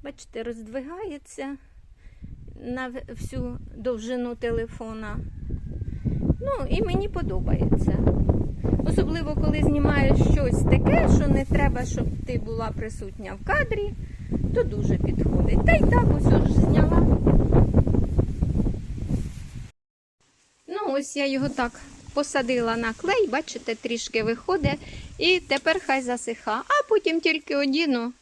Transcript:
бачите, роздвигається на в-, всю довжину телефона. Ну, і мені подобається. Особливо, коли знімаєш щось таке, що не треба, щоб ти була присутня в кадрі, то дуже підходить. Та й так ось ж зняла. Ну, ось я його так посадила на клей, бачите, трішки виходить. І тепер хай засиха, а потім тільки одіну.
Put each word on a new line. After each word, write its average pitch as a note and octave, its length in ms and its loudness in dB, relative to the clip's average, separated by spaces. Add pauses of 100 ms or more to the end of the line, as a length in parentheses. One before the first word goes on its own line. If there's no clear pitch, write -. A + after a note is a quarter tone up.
бачите, C#4 400 -12
роздвигається C4+ 1120 -10 (960)
на B3+ 320 -10
в-, B3 260 -14
всю B3 440 -8 (180)
довжину A#3+ 600 -4
телефона. A3+ 840 -6 (1200)
Ну, C5+ 280 -4
і - 120 2
мені G4 280 0
подобається. - 880 0 (880)
Особливо, D#4 480 0
коли D4+ 260 0
знімаєш C#4+ 560 4
щось - 460 2
таке, - 520 4
що - 120 4
не C#4 180 2
треба, B3+ 400 2
щоб - 200 -4 (220)
ти B3 100 -2
була A3+ 340 -6
присутня G3+ 720 -10
в - 60 -10
кадрі, A4 460 0 (600)
то A#4+ 80 2
дуже - 340 0
підходить. - 680 2
Та E5 60 6
й D#5+ 80 6
так - 260 6 (120)
ось - 300 4
ж - 60 2
зняла. - 460 4 (3750)
Ну, F4+ 200 -8
ось C#4 280 -4
я C#4 100 -2
його C4+ 240 0
так B3+ 220 -4 (420)
посадила B3 640 0
на A3+ 160 -4
клей, G4 340 0
бачите, B3 480 -4
трішки A3+ 480 -4
виходить. C#4+ 560 -2 (380)
І F4+ 220 2
тепер D#4+ 460 -2
хай C4+ 160 0
засиха, A#3+ 680 -4
а D5 220 2
потім E4 320 2
тільки D#4+ 340 -2
одіну. C#4 680 0